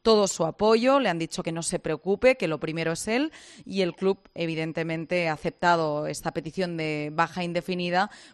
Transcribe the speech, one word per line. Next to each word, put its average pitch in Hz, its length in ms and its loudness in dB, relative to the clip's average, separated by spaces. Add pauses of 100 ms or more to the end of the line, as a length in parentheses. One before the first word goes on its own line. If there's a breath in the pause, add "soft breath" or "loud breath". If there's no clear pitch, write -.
todo 214 260 4
su - 160 0
apoyo, 226 560 4
le 226 80 0
han 170 100 -2
dicho 165 240 -4
que 170 80 -4
no 165 140 -6
se - 160 -2
preocupe, 196 560 2
que 196 100 -4
lo 156 140 -2
primero 160 320 -2
es - 160 -6
él, 269 240 0 (320 loud breath)
y 190 180 -2
el 170 120 0
club, 196 240 0 (160)
evidentemente, 165 920 -2
ha 156 40 0
aceptado 156 760 0
esta 156 240 -6
petición 170 460 -6
de 151 360 -4
baja 165 300 -2
indefinida 175 680 -2 (240 loud breath)